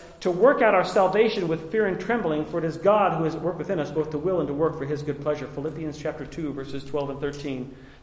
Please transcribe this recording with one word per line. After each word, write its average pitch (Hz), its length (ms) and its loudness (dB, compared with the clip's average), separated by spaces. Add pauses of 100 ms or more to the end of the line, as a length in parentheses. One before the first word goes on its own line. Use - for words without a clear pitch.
(180)
to 185 140 0
work 202 280 6
out 214 140 6
our 180 100 6
salvation 202 600 4
with 160 240 -4
fear 220 160 2
and 185 140 -2
trembling, 170 460 0
for 160 120 -4
it 160 60 -2
is 165 120 -2
God 202 400 4
who 160 100 2
is 156 100 -2
at - 40 -6
work 170 180 -2
within 160 200 -4
us, 143 140 -4
both 156 180 -2
to 147 80 -2
will 175 220 0
and 139 80 0
to 143 60 -4
work 151 220 0
for 147 100 -6
his 143 160 -4
good 143 180 -4
pleasure. 143 260 -2
Philippians 151 500 -6
chapter 151 300 -6
two, 151 260 -6
verses 135 300 -8
twelve 139 280 -4
and 135 100 -8
thirteen. 139 520 -6 (300)